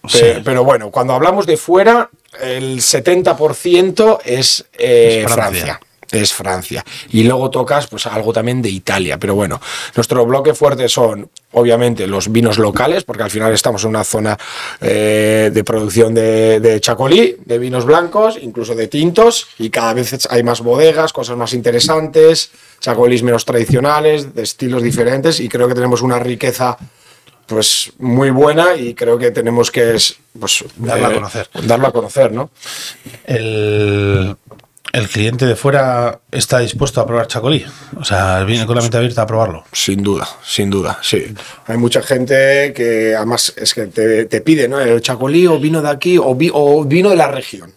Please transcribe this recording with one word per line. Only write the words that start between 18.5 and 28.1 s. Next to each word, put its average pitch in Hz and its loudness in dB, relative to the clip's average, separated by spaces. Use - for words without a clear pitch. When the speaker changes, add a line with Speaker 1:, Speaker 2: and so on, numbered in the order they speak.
Speaker 1:
de 113 -4
tintos, 175 -2
y 113 -4
cada 117 -2
vez 123 -4
hay 123 0
más 117 -4
bodegas, 151 2
cosas 123 -8
más 117 -6
interesantes, 156 2
chacolís 120 2
menos 120 0
tradicionales, 143 0
de 117 -6
estilos 123 -4
diferentes, 127 0
y 123 -6
creo 123 0
que 127 0
tenemos 123 0
una 127 0
riqueza, 123 -4
pues, - -2
muy 127 2